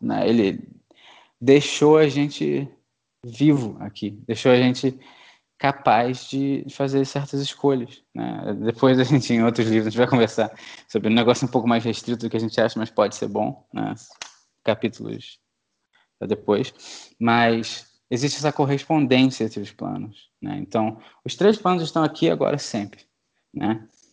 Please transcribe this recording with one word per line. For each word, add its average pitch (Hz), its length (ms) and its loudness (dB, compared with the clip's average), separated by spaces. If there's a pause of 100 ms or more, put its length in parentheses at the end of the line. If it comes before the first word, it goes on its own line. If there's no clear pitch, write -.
né? 107 260 -2
Ele 104 400 0 (720)
deixou 135 580 4
a 156 100 6
gente 143 600 -2 (560)
vivo 120 560 0
aqui, 104 320 -10 (160)
deixou 117 240 2
a 123 60 8
gente 127 420 0 (580)
capaz 127 680 0
de 139 440 -4
fazer 139 340 0
certas 139 340 -6
escolhas, 135 640 -2 (100)
né? 104 460 -6
Depois 127 400 2
a 131 40 4
gente, 123 280 2
em 117 120 4
outros 117 240 2
livros, 110 200 2
a - 40 -2
gente 110 60 -4
vai 120 100 4
conversar 113 440 2 (380)
sobre 107 200 -2
um 110 40 4
negócio 120 340 4
um - 40 -16
pouco 117 160 0
mais 117 160 2
restrito 117 420 -6
do 113 40 -6
que 113 80 -4
a - 20 -4
gente 113 200 -2
acha, 113 200 0
mas 104 100 -6
pode 101 260 0
ser 107 120 -6
bom, 107 440 -6
né? 110 220 -6 (720)
Capítulos 110 760 -6 (800)
pra - 100 -8
depois. - 460 -2 (460)
Mas 117 760 0 (200)
existe 139 240 -2
essa 143 160 -2
correspondência 135 920 2
entre 113 160 -6
os 101 120 -10
planos, 98 580 -12 (100)
né? 98 200 -10
Então, 110 400 -4 (260)
os - 100 -10
três 208 220 4
planos 185 240 0
estão 160 220 -2
aqui 156 260 0
agora 147 300 0
sempre, - 420 -8 (500)
né? 110 360 -4 (260)